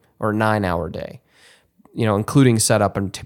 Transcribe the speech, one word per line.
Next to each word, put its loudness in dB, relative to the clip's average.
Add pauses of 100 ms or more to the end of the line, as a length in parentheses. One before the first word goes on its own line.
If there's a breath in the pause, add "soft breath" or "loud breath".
(180)
or -4
a -2
nine-hour 0
day, -12 (720 soft breath)
you -2
know, 2
including 4
setup 2
and, -4